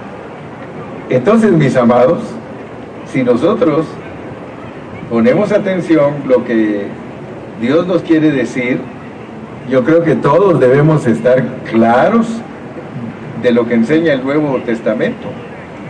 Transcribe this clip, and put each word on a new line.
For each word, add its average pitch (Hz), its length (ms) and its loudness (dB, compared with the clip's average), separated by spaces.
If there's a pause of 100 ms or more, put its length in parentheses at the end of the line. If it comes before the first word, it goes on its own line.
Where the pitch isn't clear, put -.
(1080)
Entonces, 214 420 4
mis 147 240 4
amados, 123 440 4 (920)
si 131 120 0
nosotros 156 640 2 (1200)
ponemos 131 420 2
atención 170 600 2 (140)
lo 123 160 4
que 107 440 0 (720)
Dios 156 260 2
nos 185 140 0
quiere 156 300 2
decir, 127 480 -2 (920)
yo 131 140 2
creo 165 200 4
que 151 120 2
todos 151 440 4
debemos 143 480 4
estar 123 360 4 (280)
claros 123 560 4 (1120)
de 123 100 2
lo 117 160 2
que 120 80 0
enseña 151 380 2
el 127 100 -2
Nuevo 139 420 0
Testamento. 117 600 -2 (640)